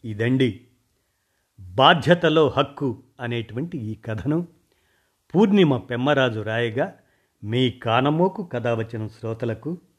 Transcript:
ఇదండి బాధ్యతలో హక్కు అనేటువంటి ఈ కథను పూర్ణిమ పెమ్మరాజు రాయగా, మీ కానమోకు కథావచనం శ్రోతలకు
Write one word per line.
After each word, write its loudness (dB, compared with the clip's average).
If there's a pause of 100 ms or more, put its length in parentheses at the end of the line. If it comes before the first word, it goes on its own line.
ఇదండి 0 (960)
బాధ్యతలో 2
హక్కు -4 (160)
అనేటువంటి -8
ఈ -8
కథను -4 (880)
పూర్ణిమ 6
పెమ్మరాజు 0
రాయగా, -2 (500)
మీ 0
కానమోకు 0
కథావచనం -4
శ్రోతలకు -8 (220)